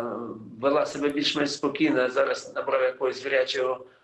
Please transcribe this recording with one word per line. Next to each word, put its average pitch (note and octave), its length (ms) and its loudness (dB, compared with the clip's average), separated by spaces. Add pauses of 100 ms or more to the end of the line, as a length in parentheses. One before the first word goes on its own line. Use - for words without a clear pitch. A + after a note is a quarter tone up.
(600)
вела C#3+ 240 4
себе C#3+ 240 0
більш-менш C#3+ 420 0
спокійно, C#3+ 500 2
а B2+ 80 2
зараз B2+ 460 0
набрав C3 260 0
якоїсь B2+ 420 0
гарячого, C3 640 0 (180)